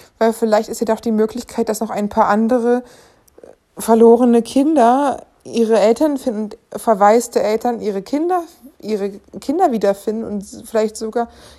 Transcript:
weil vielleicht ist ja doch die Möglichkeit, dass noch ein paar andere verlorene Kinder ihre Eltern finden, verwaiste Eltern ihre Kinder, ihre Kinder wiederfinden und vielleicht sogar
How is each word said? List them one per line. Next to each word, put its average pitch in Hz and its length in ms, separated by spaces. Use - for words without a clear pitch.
weil 226 140
vielleicht 220 360
ist - 120
ja 226 60
doch 220 140
die 233 120
Möglichkeit, 220 560
dass 214 120
noch 214 100
ein 208 180
paar 214 180
andere 233 560
verlorene 233 680
Kinder 269 800
ihre 220 340
Eltern 262 400
finden, 214 320
verwaiste 214 680
Eltern 220 380
ihre 196 220
Kinder, 339 400
ihre 202 320
Kinder 320 320
wiederfinden 214 520
und 202 200
vielleicht 214 500
sogar 233 340